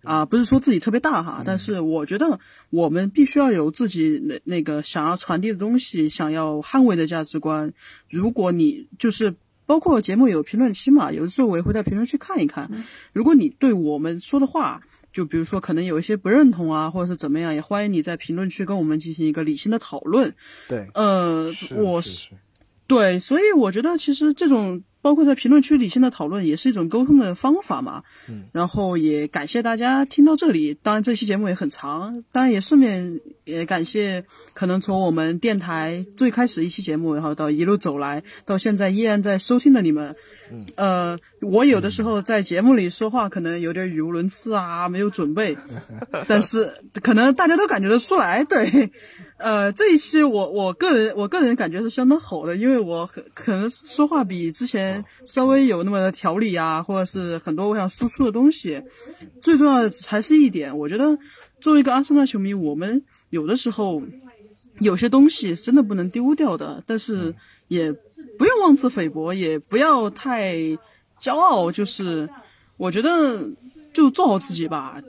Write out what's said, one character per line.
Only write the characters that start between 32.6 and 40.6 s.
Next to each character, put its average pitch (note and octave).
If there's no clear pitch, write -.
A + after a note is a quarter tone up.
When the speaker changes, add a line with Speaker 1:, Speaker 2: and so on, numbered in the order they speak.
Speaker 1:
便 F3+
也 E3
感 E3+
谢 F#3+
可 -
能 F#3
从 F#3+
我 F3+
们 E3
电 A3
台 E3+
最 B3+
开 A#3+
始 F3
一 F3+
期 F#3+
节 D#3
目， D#3+
然 D#3
后 D3+
到 D3+
一 D3+
路 G3
走 D3+
来， C#3+
到 G3
现 G#3
在 F#3+
依 G3
然 G#3
在 G3
收 B3
听 C#4
的 A#3+
你 E3
们。 D3+
Speaker 2:
嗯。 A2+